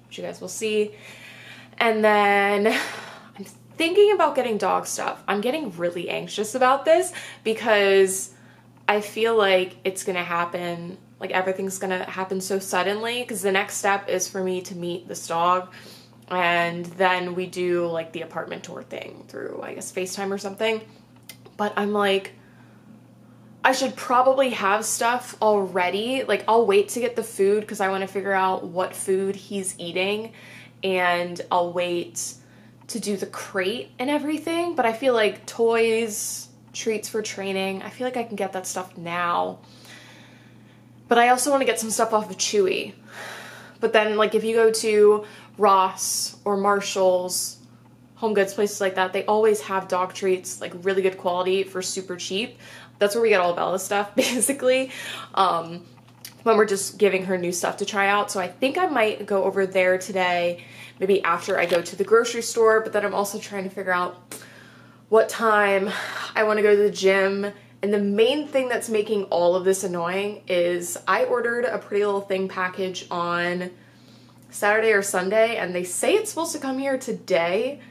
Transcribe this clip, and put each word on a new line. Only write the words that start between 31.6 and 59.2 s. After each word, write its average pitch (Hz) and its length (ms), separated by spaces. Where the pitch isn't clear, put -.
wait 175 600
to 226 120
do 202 180
the 196 80
crate 196 760
and 254 100
everything. 311 640
But 254 100
I 226 80
feel 247 200
like 214 320
toys, 226 1000
treats 214 340
for 214 140
training, 190 600
I 208 60
feel 254 160
like 254 120
I 233 60
can 220 120
get 190 160
that 185 160
stuff 185 300
now. 175 640
But 240 100
I 240 120
also 254 220
wanna 269 140
get 226 140
some 226 100
stuff 226 240
off 208 160
of 185 80
Chewy. - 560
But 220 140
then, 214 240
like, 214 180
if 202 80
you 226 120
go 226 160
to 208 520
Ross 190 800
or 202 100
Marshall's, 190 1000
Home 220 200
Goods, 196 180
places 208 260
like 190 160
that, 185 160
they 190 140
always 214 360
have 190 260
dog 185 260
treats, 190 480
like, 175 100
really 190 180
good 185 160
quality 185 460
for 185 180
super 185 340
cheap. 196 440
That's 202 160
where 233 80
we 226 60
get 196 120
all 175 120
Bella's 170 300
stuff, 202 320
<laughs> - 0
basically, 254 760
um, 170 480
when 226 140
we're 214 80
just - 340
giving 185 260
her 185 140
new 175 120
stuff 175 260
to 202 80
try 196 220
out. 202 240
So 202 80
I 180 80
think 285 300
I 370 80
might 220 400